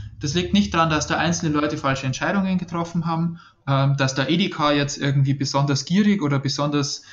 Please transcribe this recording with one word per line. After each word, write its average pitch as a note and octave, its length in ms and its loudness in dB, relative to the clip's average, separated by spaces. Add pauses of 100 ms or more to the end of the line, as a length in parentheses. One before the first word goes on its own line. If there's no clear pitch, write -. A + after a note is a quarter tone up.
(200)
das C#3+ 160 -4
liegt F3 180 0
nicht G3+ 200 2
daran, E3 160 2
dass D3+ 180 0
da D3+ 100 0
einzelne D#3 420 0
Leute D3+ 180 -2
falsche C3+ 280 -2
Entscheidungen F#3 520 0
getroffen E3+ 480 -4
haben, E3 340 -2 (280)
ähm, C#3 300 2
dass C3 180 0
da C3+ 120 0
Edeka D#3+ 440 2
jetzt C#3+ 260 0
irgendwie C#3 360 2
besonders C#3 520 0
gierig G3+ 360 2
oder C#3 180 0
besonders C#3+ 720 -2